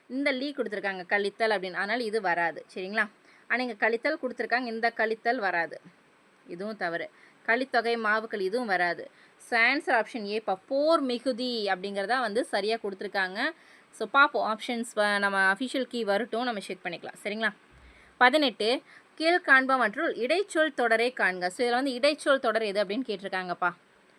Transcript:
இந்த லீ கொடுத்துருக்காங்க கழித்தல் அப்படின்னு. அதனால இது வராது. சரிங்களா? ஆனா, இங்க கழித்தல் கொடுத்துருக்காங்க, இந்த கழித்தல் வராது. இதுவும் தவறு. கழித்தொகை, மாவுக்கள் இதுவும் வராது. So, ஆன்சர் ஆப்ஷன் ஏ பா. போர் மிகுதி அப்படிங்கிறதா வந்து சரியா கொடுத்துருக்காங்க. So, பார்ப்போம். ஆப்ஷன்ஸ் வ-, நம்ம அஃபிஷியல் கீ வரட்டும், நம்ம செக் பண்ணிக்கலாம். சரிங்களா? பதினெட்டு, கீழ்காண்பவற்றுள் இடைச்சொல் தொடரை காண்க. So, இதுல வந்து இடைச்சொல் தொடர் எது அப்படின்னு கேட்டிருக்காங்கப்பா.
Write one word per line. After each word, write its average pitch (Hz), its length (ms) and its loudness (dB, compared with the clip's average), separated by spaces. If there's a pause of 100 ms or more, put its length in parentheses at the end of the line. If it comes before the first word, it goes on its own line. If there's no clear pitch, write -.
இந்த 277 220 0
லீ 269 260 -4
கொடுத்துருக்காங்க 196 480 -4
கழித்தல் 202 460 0
அப்படின்னு. 185 220 -2
அதனால 202 300 -2
இது 220 180 -2
வராது. 170 440 -2 (100)
சரிங்களா? 208 340 -4 (380)
ஆனா, 240 160 0
இங்க 247 100 -6
கழித்தல் 233 480 0
கொடுத்துருக்காங்க, 240 440 -2
இந்த 226 320 -2
கழித்தல் 226 400 0
வராது. 175 440 -2 (640)
இதுவும் 196 300 -8
தவறு. 170 320 -4 (360)
கழித்தொகை, 233 520 2
மாவுக்கள் 220 420 0
இதுவும் 214 280 -2
வராது. 175 440 0 (260)
So, - 220 -2
ஆன்சர் 254 440 2
ஆப்ஷன் 214 220 -8
ஏ 208 140 -2
பா. 190 280 -2
போர் 302 340 4
மிகுதி 240 640 -2
அப்படிங்கிறதா 196 520 -2
வந்து 233 260 -2
சரியா 214 300 -2
கொடுத்துருக்காங்க. 196 640 -4 (520)
So, 220 160 -8
பார்ப்போம். 220 500 2
ஆப்ஷன்ஸ் 233 280 -4 (100)
வ-, 208 240 2
நம்ம 196 340 4
அஃபிஷியல் 254 300 -2
கீ 233 200 -6
வரட்டும், 214 400 0
நம்ம 233 160 -4
செக் 180 240 -10
பண்ணிக்கலாம். 170 400 -10
சரிங்களா? 214 260 -2 (680)
பதினெட்டு, 254 640 4 (360)
கீழ்காண்பவற்றுள் 269 960 4
இடைச்சொல் 311 600 0
தொடரை 233 400 2
காண்க. 185 360 0
So, 240 180 -2
இதுல 240 40 0
வந்து 262 200 0
இடைச்சொல் 285 480 2
தொடர் 226 220 0
எது 208 220 0
அப்படின்னு 208 240 -4
கேட்டிருக்காங்கப்பா. 185 640 -4 (460)